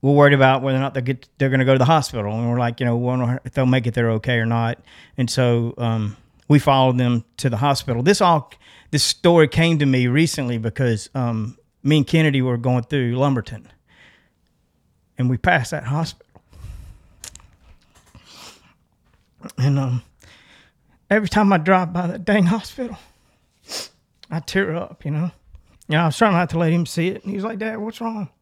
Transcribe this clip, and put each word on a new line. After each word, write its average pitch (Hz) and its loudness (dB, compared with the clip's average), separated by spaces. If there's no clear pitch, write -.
We're 139 2
worried 143 8
about 135 4
whether 135 -2
or 131 -2
not 139 -4
they'll 131 -4
get, 127 -6
they're 135 2
gonna 131 2
go 135 4
to 131 4
the 127 4
hospital. 131 0
And 117 -4
we're 120 0
like, 120 -2
you 123 -2
know, 120 0
we 120 -2
don't 127 -2
know 123 -2
if 123 -14
they'll 131 0
make 127 2
it 113 -4
there 117 0
okay 113 -2
or 113 0
not. 117 -2
And 123 -2
so, 120 0
um, 113 -2
we 147 6
followed 131 2
them 120 0
to 135 -2
the 113 -2
hospital. 127 -2
This 190 2
all, 170 2
this 143 0
story 170 4
came 165 2
to 147 2
me 127 2
recently 127 0
because, 113 -2
um, 120 -4
me 151 2
and 143 2
Kennedy 156 2
were 127 -2
going 123 -2
through 123 -2
Lumberton, 127 -4
and 123 0
we 127 0
passed 165 -2
that 151 -10
hospital. 147 -6
And, 139 0
um, 127 -4
every 208 0
time 208 2
I 185 4
drive 175 2
by 175 -2
that 180 -6
dang 202 2
hospital, 226 -4
I 160 -6
tear 190 -4
up, - -12
you 147 -6
know. 156 -4
You 151 0
know, 170 2
I - 2
was 156 -2
trying 214 4
not 175 0
to 165 -4
let 165 2
him 170 0
see 170 -4
it. 190 -10
And 196 -10
he 202 -6
was 190 -8
like, 226 -8
"Dad, 220 -8
what's 214 -10
wrong?" 220 -8